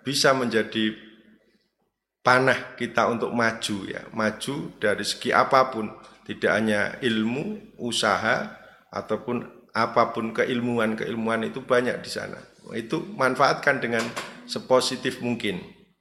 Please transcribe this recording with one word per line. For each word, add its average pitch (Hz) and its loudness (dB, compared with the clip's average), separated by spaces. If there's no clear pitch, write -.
bisa 139 4
menjadi 110 0
panah 127 2
kita 113 0
untuk 110 -2
maju, 110 0
ya, - -8
maju 113 -4
dari 101 0
segi - -4
apapun, 123 4
tidak 101 0
hanya 107 2
ilmu, 123 -2
usaha, 110 0
ataupun 110 -4
apapun 113 0
keilmuan, 120 0
keilmuan 113 -2
itu 110 -6
banyak 123 2
di - -12
sana. 101 -8
Itu 117 -4
manfaatkan 135 2
dengan 117 0
sepositif 127 0
mungkin. 110 -2